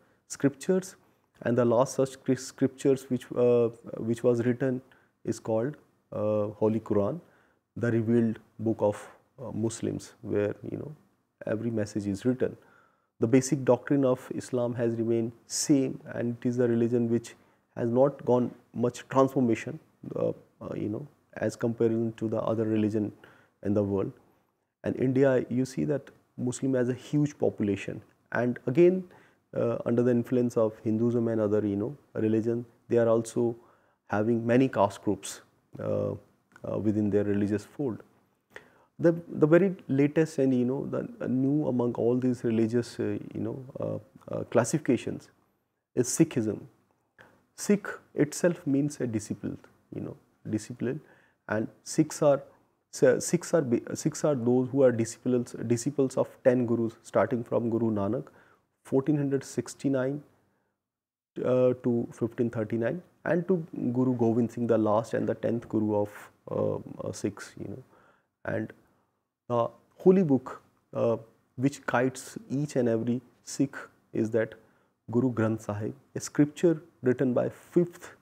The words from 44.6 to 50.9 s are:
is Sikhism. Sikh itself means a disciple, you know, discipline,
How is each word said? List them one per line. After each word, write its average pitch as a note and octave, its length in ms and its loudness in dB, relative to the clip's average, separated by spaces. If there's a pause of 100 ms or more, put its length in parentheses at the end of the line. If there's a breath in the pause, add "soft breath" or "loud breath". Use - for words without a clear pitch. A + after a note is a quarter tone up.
is B2+ 120 0
Sikhism. A#2 520 0 (960 soft breath)
Sikh - 320 0 (280)
itself E3 500 0
means C#3+ 360 0
a C3 60 -2
disciple, G#2 500 -6 (380)
you G2+ 60 -8
know, - 140 -10 (340)
discipline, B2 520 -6 (460 soft breath)